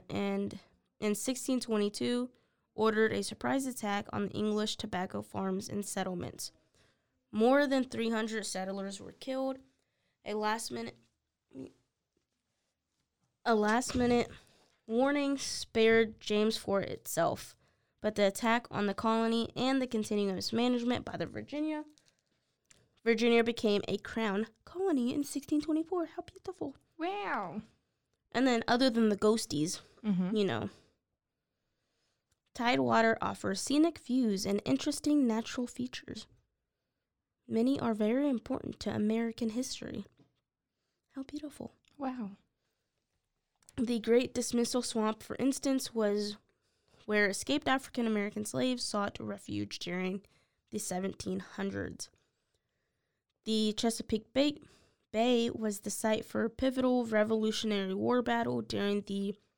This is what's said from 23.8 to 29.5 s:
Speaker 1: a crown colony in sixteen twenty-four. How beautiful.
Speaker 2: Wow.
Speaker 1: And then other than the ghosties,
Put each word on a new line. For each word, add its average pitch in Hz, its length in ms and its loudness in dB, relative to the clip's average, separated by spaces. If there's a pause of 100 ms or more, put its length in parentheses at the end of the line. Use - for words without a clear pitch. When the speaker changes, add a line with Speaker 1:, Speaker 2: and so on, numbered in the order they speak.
Speaker 1:
a 190 100 -2
crown 220 500 -2 (180)
colony 294 480 -2
in 294 100 -2
sixteen 294 380 -2
twenty-four. 320 540 -2
How - 80 -8
beautiful. - 520 -12 (220)
Speaker 2:
Wow. 311 640 -4 (680)
Speaker 1:
And 247 160 2
then 233 200 2
other 247 220 4
than 226 200 4
the 208 60 2
ghosties, 196 640 0 (240)